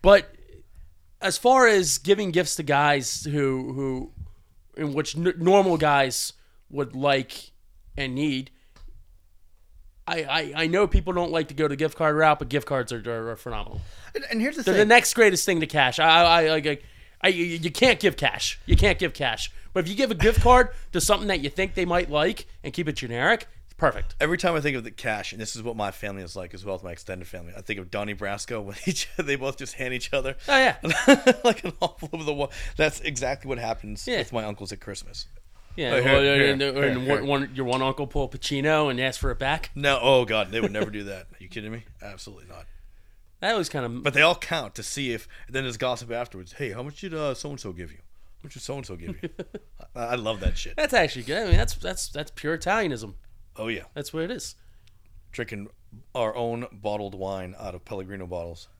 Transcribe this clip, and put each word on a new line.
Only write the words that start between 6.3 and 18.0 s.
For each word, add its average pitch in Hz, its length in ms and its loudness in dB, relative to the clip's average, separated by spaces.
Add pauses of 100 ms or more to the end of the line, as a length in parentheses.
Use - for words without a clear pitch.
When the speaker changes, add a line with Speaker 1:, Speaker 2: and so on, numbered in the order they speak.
Speaker 1:
would 139 260 -6
like 135 580 0 (440)
and 135 180 -4
need, 135 360 -2 (1600)
I, 165 180 -4
I, 143 280 -2 (120)
I - 20 0
know 180 200 2
people 180 260 2
don't 175 180 -2
like 160 180 0
to 139 60 -14
go 151 140 0
the 143 80 -2
gift 151 200 -2
card 151 200 2
route, 156 220 6
but 120 100 -8
gift 135 180 -2
cards 127 260 -2
are, 117 160 -8
are, 113 220 -6
are 113 60 -8
phenomenal. 104 440 -8 (340)
Speaker 2:
And, 277 160 -8
and 226 100 -2
here's 294 160 -2
the 294 60 -6
Speaker 1:
They're - 120 2
Speaker 2:
thing. 202 140 6
Speaker 1:
the 226 60 10
next 240 200 6
greatest 208 320 6
thing 175 140 2
to 156 60 -2
cash. 135 320 2
I, 160 100 6
I, 170 360 8
I, 156 60 4
like, 151 340 0 (380)
I, 180 60 4
you, 175 160 2
you 170 260 -4
can't 247 300 4